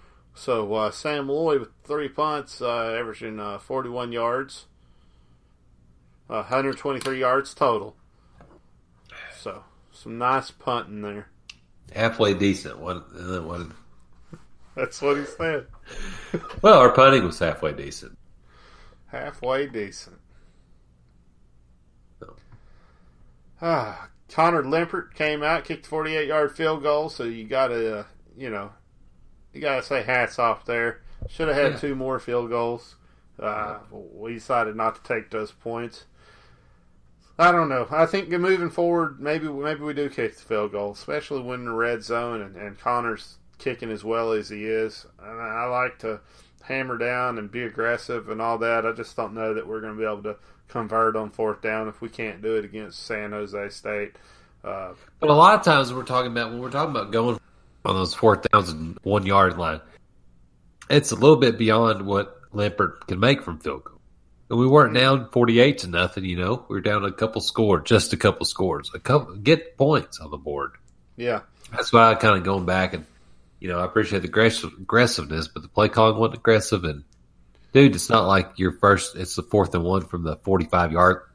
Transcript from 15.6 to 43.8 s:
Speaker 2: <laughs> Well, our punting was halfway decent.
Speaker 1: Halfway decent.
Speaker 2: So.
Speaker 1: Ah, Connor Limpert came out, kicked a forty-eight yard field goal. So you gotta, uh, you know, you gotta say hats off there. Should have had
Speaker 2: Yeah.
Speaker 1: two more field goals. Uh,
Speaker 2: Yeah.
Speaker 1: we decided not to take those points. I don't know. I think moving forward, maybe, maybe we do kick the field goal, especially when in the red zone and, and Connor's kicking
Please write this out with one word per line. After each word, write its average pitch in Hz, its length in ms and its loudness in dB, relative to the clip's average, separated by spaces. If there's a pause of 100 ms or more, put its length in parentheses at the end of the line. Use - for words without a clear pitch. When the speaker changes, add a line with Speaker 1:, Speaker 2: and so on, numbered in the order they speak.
Speaker 2:
<laughs> - 40 -20 (880)
Well, 202 160 10
our 123 120 10
punting 135 320 8
was 85 160 -4
halfway 80 320 -2
decent. - 460 -14 (880)
Speaker 1:
Halfway 135 600 -6
decent. 101 500 -10 (2000)
Speaker 2:
So. - 160 -20 (1300)
Speaker 1:
Ah, 139 480 -4 (200)
Connor 165 340 2
Limpert 165 500 -4
came 151 300 -4
out, 156 200 0
kicked - 220 -12
a - 40 -20
forty-eight 156 380 -4
yard 151 280 0
field 156 280 -2
goal. 151 260 2
So 135 140 -10
you 117 220 -8
gotta, 117 540 0
uh, 101 40 -10 (320)
you 127 140 -12
know, 101 220 -8 (840)
you 135 80 -16
gotta 139 220 -2
say 131 200 -2
hats 123 360 -2
off 117 260 0
there. 117 360 -4 (280)
Should 160 200 -6
have 139 80 0
had 143 160 2
Speaker 2:
Yeah. 127 60 -10
Speaker 1:
two 143 160 -4
more 131 240 -4
field 120 300 -4
goals. 117 460 -4 (440)
Uh, 110 60 -8
Speaker 2:
Yeah. 107 320 -6 (140)
Speaker 1:
we 107 420 -14
decided 113 420 -2
not 113 200 -2
to - 80 -20
take 113 260 -6
those 107 220 -8
points. 117 540 -12 (1300)
I 175 140 6
don't 165 180 4
know. 123 220 -2
I 160 160 4
think 196 220 -2
moving 175 420 0
forward, 170 500 0
maybe, 156 260 -2
maybe 147 340 -6
we 151 120 -6
do 143 160 -4
kick 117 260 -6
the - 80 -20
field 107 280 -2
goal, 101 220 -6
especially 147 480 -8
when 123 200 -8
in 120 60 -10
the 117 60 -6
red 117 300 -2
zone 117 380 -6
and, 98 160 -16
and 101 220 -14
Connor's 120 580 -4 (200)
kicking 120 320 -8